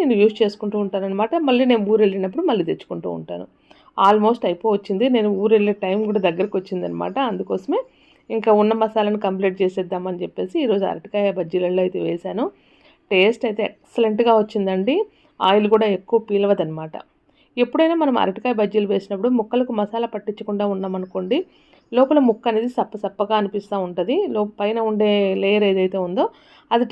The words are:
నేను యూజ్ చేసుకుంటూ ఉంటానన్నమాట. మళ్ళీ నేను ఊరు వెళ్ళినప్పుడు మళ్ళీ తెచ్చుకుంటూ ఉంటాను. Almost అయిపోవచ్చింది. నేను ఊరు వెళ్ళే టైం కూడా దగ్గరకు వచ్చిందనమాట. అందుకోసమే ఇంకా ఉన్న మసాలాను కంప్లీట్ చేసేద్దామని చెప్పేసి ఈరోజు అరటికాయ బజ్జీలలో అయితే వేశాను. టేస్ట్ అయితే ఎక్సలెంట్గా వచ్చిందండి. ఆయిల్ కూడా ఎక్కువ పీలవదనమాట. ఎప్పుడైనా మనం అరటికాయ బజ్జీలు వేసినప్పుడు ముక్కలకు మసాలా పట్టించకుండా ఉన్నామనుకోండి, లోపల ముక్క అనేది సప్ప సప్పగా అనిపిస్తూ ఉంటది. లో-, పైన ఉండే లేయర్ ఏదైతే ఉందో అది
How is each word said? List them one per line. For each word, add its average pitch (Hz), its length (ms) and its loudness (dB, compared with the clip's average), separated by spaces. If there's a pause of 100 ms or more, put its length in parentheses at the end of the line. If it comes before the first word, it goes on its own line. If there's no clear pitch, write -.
నేను 254 200 2
యూజ్ 214 200 4
చేసుకుంటూ 208 440 -4
ఉంటానన్నమాట. 196 500 -4 (140)
మళ్ళీ 247 220 4
నేను 220 200 2
ఊరు 214 140 4
వెళ్ళినప్పుడు 190 440 -2
మళ్ళీ 196 220 0
తెచ్చుకుంటూ 170 480 -8
ఉంటాను. 175 280 -12 (580)
Almost 214 440 4
అయిపోవచ్చింది. 202 560 0 (100)
నేను 214 140 2 (120)
ఊరు 214 160 2
వెళ్ళే 208 160 2 (100)
టైం 190 140 0 (120)
కూడా 208 180 0
దగ్గరకు 190 320 -2
వచ్చిందనమాట. 175 580 -6 (140)
అందుకోసమే 190 480 -4 (560)
ఇంకా 220 160 2 (100)
ఉన్న 214 200 2
మసాలాను 208 440 0
కంప్లీట్ 190 360 -2
చేసేద్దామని 185 640 -4
చెప్పేసి 185 400 -8
ఈరోజు 202 280 0
అరటికాయ 196 480 -2
బజ్జీలలో 180 460 -2
అయితే 180 220 -4
వేశాను. 180 360 -4 (680)
టేస్ట్ 208 360 4
అయితే 214 220 -4
ఎక్సలెంట్గా 226 680 0
వచ్చిందండి. 202 560 -2 (540)
ఆయిల్ 208 240 4
కూడా 214 140 4 (100)
ఎక్కువ 226 220 -2 (100)
పీలవదనమాట. 185 640 -2 (720)
ఎప్పుడైనా 320 400 2
మనం 269 200 2
అరటికాయ 196 380 -2
బజ్జీలు 202 320 0
వేసినప్పుడు 196 460 -2
ముక్కలకు 247 400 -2
మసాలా 226 360 -4
పట్టించకుండా 208 580 -6
ఉన్నామనుకోండి, 185 640 -4 (580)
లోపల 269 220 4 (100)
ముక్క 220 220 -2
అనేది 226 260 0
సప్ప 208 160 -2 (100)
సప్పగా 208 380 -2
అనిపిస్తూ 202 340 -4 (120)
ఉంటది. 180 280 -2 (200)
లో-, 208 140 -2 (120)
పైన 214 180 -2 (100)
ఉండే 208 220 2 (320)
లేయర్ 208 280 2
ఏదైతే 190 260 0 (100)
ఉందో 208 180 0 (480)
అది 240 180 2